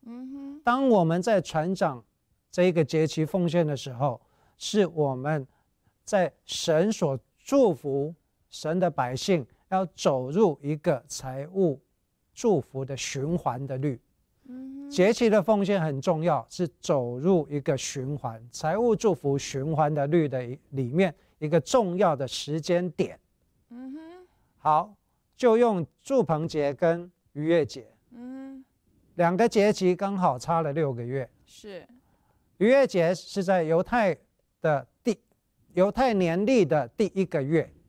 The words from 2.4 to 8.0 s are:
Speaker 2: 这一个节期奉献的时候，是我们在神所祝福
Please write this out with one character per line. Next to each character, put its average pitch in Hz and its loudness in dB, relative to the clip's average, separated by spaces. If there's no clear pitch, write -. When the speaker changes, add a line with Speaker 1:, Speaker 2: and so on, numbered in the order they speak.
Speaker 2:
这 180 2
一 185 4
个 160 2
节 160 2
期 156 -2
奉 175 0
献 165 2
的 147 -2
时 135 -10
候， 123 -4
是 202 0
我 151 0
们 135 -4
在 180 2
神 170 0
所 143 -2
祝 262 4
福 143 -4